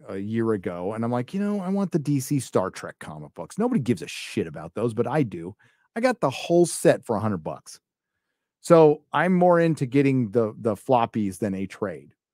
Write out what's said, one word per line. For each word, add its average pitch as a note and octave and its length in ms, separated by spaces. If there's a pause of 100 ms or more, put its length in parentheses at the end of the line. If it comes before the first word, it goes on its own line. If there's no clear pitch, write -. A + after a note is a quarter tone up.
a G2 100
year A2+ 340
ago. F#2 400
And A2+ 120
I'm A#2 60
like, B2 240
"You G3 60
know, G#3 200
I F3+ 100
want G3 200
the F3 80
D C#3+ 220
C C#3 180
Star G2 320
Trek - 300
comic D2+ 340
books." - 240
Nobody A#3 220
gives A#2 200
a E3+ 60
shit - 400
about D#2+ 280
those, A2+ 200
but A#2 140
I D3 160
do. F#2 320 (400)
I A3+ 40
got B3 200
the C#3+ 100
whole F3 360
set C#3+ 380
for A2+ 120
a F#2+ 40
hundred G#2 220
bucks. - 380 (800)
So D#3 420 (100)
I'm E3 200
more F3 260
into D#3+ 280
getting C3 440
the, A2 260
the G#2+ 200
floppies A2+ 640
than G#2 160
a F#2+ 120
trade. E2 480 (200)